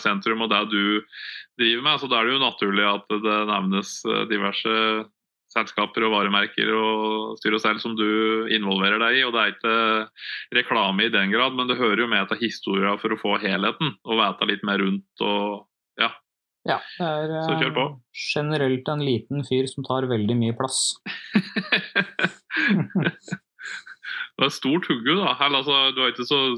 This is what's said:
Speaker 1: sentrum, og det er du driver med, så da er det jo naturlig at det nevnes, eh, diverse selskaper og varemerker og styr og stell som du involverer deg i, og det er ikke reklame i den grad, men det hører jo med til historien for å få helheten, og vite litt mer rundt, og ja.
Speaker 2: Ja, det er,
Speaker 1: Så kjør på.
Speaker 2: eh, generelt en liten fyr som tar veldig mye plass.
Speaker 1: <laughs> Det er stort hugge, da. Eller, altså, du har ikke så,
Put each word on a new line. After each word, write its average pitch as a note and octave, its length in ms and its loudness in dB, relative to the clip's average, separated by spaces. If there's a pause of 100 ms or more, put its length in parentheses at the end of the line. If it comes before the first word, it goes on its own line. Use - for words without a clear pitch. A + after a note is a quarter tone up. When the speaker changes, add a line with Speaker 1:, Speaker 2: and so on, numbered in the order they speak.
Speaker 1:
sentrum, A2 400 0
og G#2+ 80 -2
det G2+ 100 4
er G#2+ 80 -4
du G#2 320 2 (560)
driver A#2 260 2
med, D3 160 0
så C3+ 120 -6
da A#2+ 100 2
er A2+ 60 4
det C3 80 2
jo C#3 100 2
naturlig G#2 400 2
at G2+ 240 0
det G#2+ 280 0 (120)
nevnes, G2 400 0 (160)
eh, A2 240 0
diverse G#2 440 0 (800)
selskaper A2 540 -2
og A2 80 2
varemerker G2+ 600 2
og A2 640 -2
styr G#2+ 160 0
og A2 80 -2
stell G#2+ 160 2
som A#2 160 -4
du A2 560 2
involverer G2+ 480 2
deg A#2 180 4
i, C3+ 60 4
og B2 100 0
det A2+ 80 2
er G2+ 140 2
ikke A2+ 1040 -2
reklame G#2 480 2
i - 20 0
den G2 220 2
grad, B2+ 240 0
men B2+ 120 -2
det B2 120 0
hører A2+ 240 2
jo A#2+ 80 -2
med G2 180 2
til G#2+ 140 -4
historien G2+ 560 -2
for A2 160 -4
å - 40 -14
få G2+ 200 0
helheten, G#2 640 -2
og A2+ 160 0
vite G2+ 320 0
litt G2+ 120 -4
mer G2+ 200 0
rundt, G2 400 -2
og G2+ 420 -2 (320)
ja. A2+ 140 0 (540)
Speaker 2:
Ja, C#3+ 160 0 (180)
det F3 80 0
er, D#3 400 -2
Speaker 1:
Så D#3+ 140 0
kjør C3 120 0
på. B2 140 0
Speaker 2:
eh, C#3+ 80 -10 (400)
generelt C#3+ 560 0
en D3 80 -2
liten C#3 480 -2
fyr C3 240 0
som C#3 160 -8
tar C3 160 0
veldig A#2+ 320 0
mye A2+ 200 2
plass. - 420 -2 (360)
Speaker 1:
<laughs> - 1300 -2 (1700)
Det C3 100 2
er C#3 80 -2
stort D#3+ 320 0
hugge, B2+ 320 0
da. E3+ 140 0 (100)
Eller, C#3+ 220 2
altså, C#3+ 140 2 (180)
du C3 80 0
har B2 100 2
ikke B2 140 -6
så, C#3+ 100 2 (200)